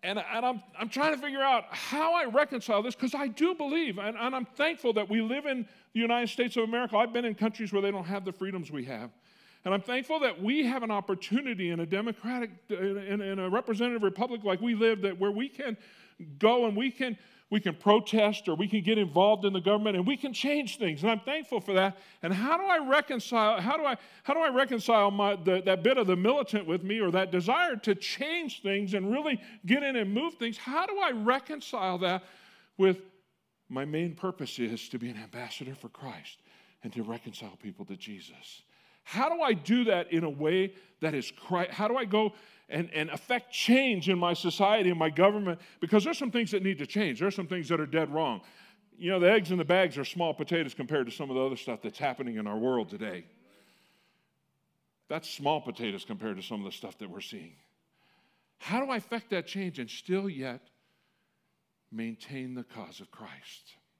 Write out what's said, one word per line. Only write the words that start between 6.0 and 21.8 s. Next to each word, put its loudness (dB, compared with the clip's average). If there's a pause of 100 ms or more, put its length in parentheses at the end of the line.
States -2
of 2
America. 0
I've 4
been 0
in -2
countries -2
where 2
they 2
don't -4
have -4
the -6
freedoms -6
we -6
have. -10 (560)
And 2
I'm 2
thankful -2
that 0
we 2
have 0
an -2
opportunity -2
in -2
a -2
democratic, -4 (180)
in, -2
in, -4
in -4
a -2
representative 0
republic 0
like 2
we 0
live, 4
that -2
where 2
we -2
can -6 (640)
go 6
and 0
we 0
can, -4 (320)
we 2
can -2
protest 4
or 2
we 0
can 2
get 4
involved 4
in 4
the 0
government 2
and 2
we 2
can -6
change -2
things. -2
And 4
I'm 0
thankful -4
for -4
that. 4 (240)